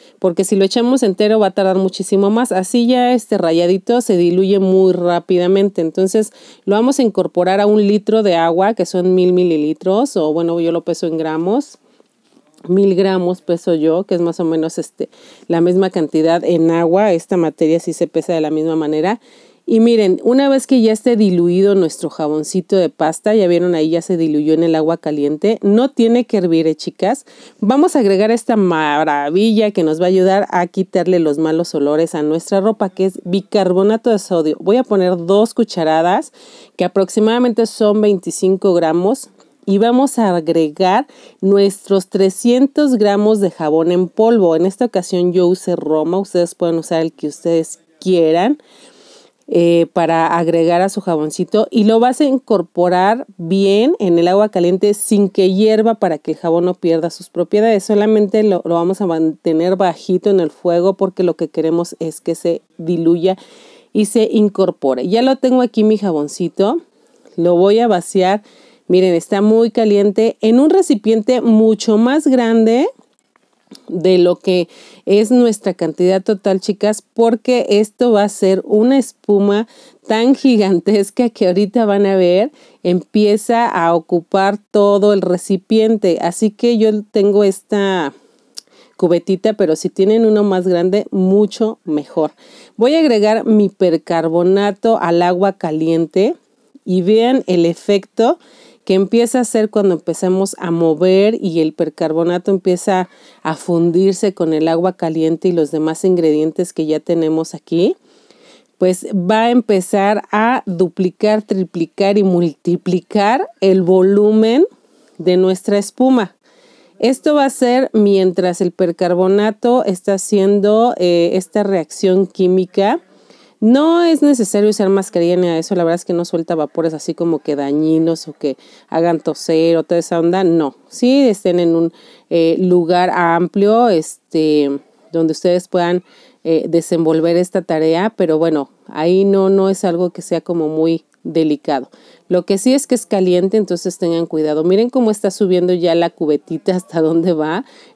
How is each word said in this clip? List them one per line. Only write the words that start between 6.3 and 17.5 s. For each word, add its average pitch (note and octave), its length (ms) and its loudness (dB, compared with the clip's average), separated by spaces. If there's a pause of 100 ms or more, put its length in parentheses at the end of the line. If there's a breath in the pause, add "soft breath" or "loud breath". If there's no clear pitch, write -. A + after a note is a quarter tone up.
lo G3+ 100 0
vamos B3+ 240 0
a C4 40 4
incorporar F#3+ 580 0
a G#3 60 2
un G#3 200 2
litro G#3+ 340 0
de F#3+ 140 2
agua, E3 380 0
que F3+ 120 -4
son F#3 300 0
mil F3+ 160 2
mililitros, F3+ 840 -2
o D#3 160 -2
bueno, E3+ 260 -2
yo E3+ 140 -2
lo E3 80 -4
peso F3 260 -6
en D#3+ 100 -4
gramos. D#3+ 600 -4 (880 soft breath)
Mil F#3+ 260 2
gramos F#3 480 -2
peso E3+ 320 -4
yo, D#3+ 300 0
que - 100 -6
es F3 80 -2
más E3+ 180 -4
o F3+ 40 -2
menos, D#3+ 340 -4
este, - 320 -10 (380 loud breath)
la E3 140 0
misma F3+ 280 2
cantidad E3 540 0
en E3 260 2
agua. E3+ 420 2
Esta E3+ 240 -2
materia D#3+ 440 0